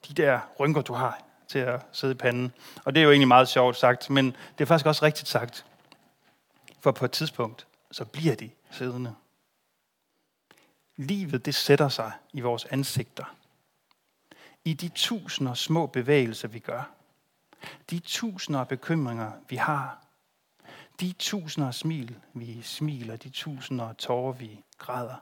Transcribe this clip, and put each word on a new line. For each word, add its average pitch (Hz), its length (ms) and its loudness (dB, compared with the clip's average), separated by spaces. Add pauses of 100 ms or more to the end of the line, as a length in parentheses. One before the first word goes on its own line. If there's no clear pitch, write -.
De 147 60 -16
der 139 260 4 (200)
rynker, 147 220 2
du 123 120 -6
har 120 280 -4 (260)
til 143 120 -2
at 123 200 -2 (120)
sidde 135 220 -2
i 127 40 -6
panden. 123 360 0 (320)
Og 135 100 0
det 160 60 8
er - 20 8
jo 147 80 10
egentlig 139 160 10
meget 127 200 10
sjovt 123 300 4
sagt, 123 320 2
men 135 160 4
det - 360 -6
er 143 40 2
faktisk 160 200 4
også 151 200 4
rigtigt 151 220 0
sagt. - 380 -4 (1120)
For 143 120 2
på 127 140 -4
et 123 60 -2
tidspunkt, 120 560 -6 (240)
så - 140 -12
bliver 156 300 0
de 113 140 -14 (220)
siddende. 123 440 -6 (1800)
Livet, 147 480 -4
det 143 100 -2
sætter 143 340 4
sig 110 220 -6 (220)
i 139 80 -8
vores 120 240 -2
ansigter. - 680 -6 (1300)
I 160 60 0
de 170 220 -6
tusinder 143 580 -2
små 156 340 0
bevægelser, 120 600 2
vi 110 120 -12
gør. 120 300 -10 (1000)
De 170 100 -6
tusinder 180 600 -6
af 127 80 -4
bekymringer, 120 640 -4 (180)
vi 127 60 -8
har. 135 460 -4 (1000)
De 180 200 -4
tusinder 156 480 -4
af 120 60 -6
smil, 131 420 -6 (180)
vi 117 280 -12
smiler. 120 540 -8
De 127 140 -16
tusinder 127 600 -8
af 113 60 -14
tårer, 127 380 -4
vi 110 300 -16 (140)
græder. 123 440 -10